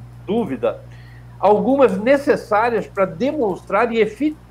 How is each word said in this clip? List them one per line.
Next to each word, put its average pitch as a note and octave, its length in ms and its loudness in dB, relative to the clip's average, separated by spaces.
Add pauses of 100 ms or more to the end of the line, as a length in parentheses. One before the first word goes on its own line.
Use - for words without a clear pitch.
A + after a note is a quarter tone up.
(260)
dúvida, C3+ 560 -4 (580)
algumas G#3 580 4
necessárias A3+ 880 0
pra G3 200 -2
demonstrar G#3 840 -2
e A3+ 80 0
efi-, C#4 380 -2 (140)